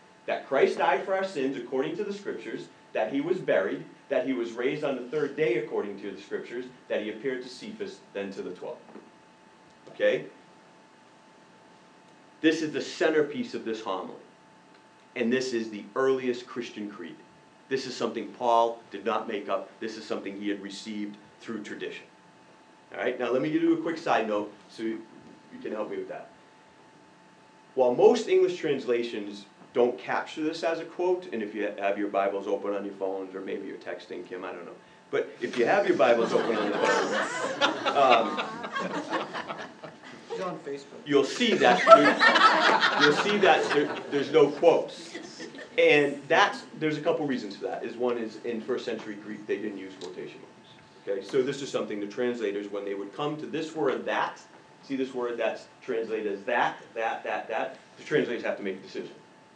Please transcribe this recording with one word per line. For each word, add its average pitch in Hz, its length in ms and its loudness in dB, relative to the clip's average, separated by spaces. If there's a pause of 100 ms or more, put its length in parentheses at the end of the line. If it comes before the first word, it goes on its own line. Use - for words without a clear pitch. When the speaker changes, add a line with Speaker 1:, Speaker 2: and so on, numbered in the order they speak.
(260)
Speaker 1:
that - 200 -4
Christ 254 300 4
died 185 280 2
for 196 100 -2
our 196 100 0
sins 139 320 -2
according 139 400 -4
to 208 80 -4
the 202 80 -4
Scriptures, 120 560 -8 (240)
that - 180 0
he 139 120 0
was 185 160 -2
buried, 139 440 0 (280)
that 131 160 0
he 135 80 0
was 117 180 -2
raised 143 320 -2
on 135 120 -2
the 123 120 -8
third 147 260 -2
day 117 300 0
according 101 380 -4
to 104 80 -8
the 92 100 -12
Scriptures, 117 460 -8 (220)
that 110 120 -2
he 107 80 -4
appeared 127 340 -6
to - 60 -14
Cephas, 107 520 -12 (120)
then 98 200 -6
to 101 100 -8
the 90 120 -8
twelve. - 220 -10 (1160)
Okay? 110 340 0 (2250)
This 156 180 4
is 151 140 -4
the 139 80 -2
centerpiece 147 720 0
of 113 100 -8
this 110 180 -4
homily. 95 340 -8 (1000)
And 117 160 0
this 127 200 0
is 113 180 -4
the 101 140 -10 (100)
earliest 131 520 0
Christian 110 440 -10
creed. 82 260 -14 (520)
This 127 180 -2
is 123 100 -8
something 120 320 -4 (100)
Paul 117 420 4 (100)
did 95 140 -12
not 110 240 -2
make 101 200 -6
up. 95 220 -4 (100)
This 113 160 -6
is 110 80 -12
something 98 360 -8
he 104 80 -4
had 95 140 -4
received 104 540 -10 (240)
through 110 220 -10
tradition. - 420 -10 (880)
All 87 60 -6
right, 123 180 0
now 120 120 0
let 131 100 2
me 156 100 0
give 160 120 2
you 165 120 6
a 156 80 0
quick 165 160 -4
side 117 300 2
note 104 240 -2 (160)
so - 140 -14
you, 110 200 -4 (500)
you 123 80 -16
can 110 120 -8
help 107 180 -4
me 101 60 -8
with 92 120 -8
that. - 200 -12 (1500)
While 123 200 4
most 220 340 8
English 185 280 4
translations 120 880 -2 (260)
don't 123 260 4
capture 127 440 -4
this 165 200 -4
as 165 180 0
a 160 40 -8
quote, 180 480 -2
and 110 100 -4
if 104 120 -6
you 101 240 -2
have 98 180 0
your 101 120 -2
Bibles 98 380 0
open 101 280 -2
on 101 100 -4
your 98 100 -8
phones, 95 400 -6
or 95 60 -8
maybe 98 260 -8
you're - 120 -10
texting 90 480 -12
Kim, 92 180 -12
I 92 80 -10
don't 87 140 -14
know. 90 100 -16 (340)
But - 300 -2
if 113 180 -4
you 113 60 4
have 185 240 4
your 160 80 4
Bibles 120 380 6
open 113 220 2
on 104 160 0
the - 60 -2
phone, 466 1160 0
um, 226 500 4 (1800)
Speaker 2:
He's 294 100 -6
on 180 180 -6
Facebook. - 460 -12
Speaker 1:
you'll 139 200 6
see 220 300 2
that 123 320 8
there, - 1160 8
you'll 147 160 6
see 208 200 2
that 160 340 8
there, 147 220 2 (160)
there's 135 200 0
no 147 180 8
quotes. - 680 2 (640)
And 147 500 6
that's, 196 360 2 (140)
there's 151 200 -2
a - 20 -6
couple 156 260 0
reasons 117 300 -4
for - 80 -8
that. 90 200 -6
Is 110 120 -8
one 120 220 -2
is 110 260 -8
in 117 160 -6
first 117 240 -4
century 107 300 -8
Greek, 104 320 -12
they 104 100 -2
didn't 101 220 -6
use 95 220 -12
quotation - 400 -12
marks. - 680 -18
Okay, 98 180 -4
so 135 160 2
this 135 200 -4
is 131 80 -8
something 107 300 -4
the 101 60 -4
translators, 107 640 -4
when 101 140 -6
they 101 100 -6
would 98 200 -8
come 151 240 -4
to 135 80 -8
this 151 280 -6
word, 123 300 0
that, 107 360 -2 (420)
see 139 140 -6
this 127 180 -4
word 120 240 -4
that's - 280 -4 (140)
translated 107 520 -4
as 98 100 -8
that, 123 340 0 (180)
that, 117 300 -4
that, 110 240 -6
that, 117 300 -6 (180)
the - 80 -20
translators 120 400 0
have 104 120 -4
to 101 60 -12
make 95 140 -4
a - 40 -14
decision. 90 340 -12 (420)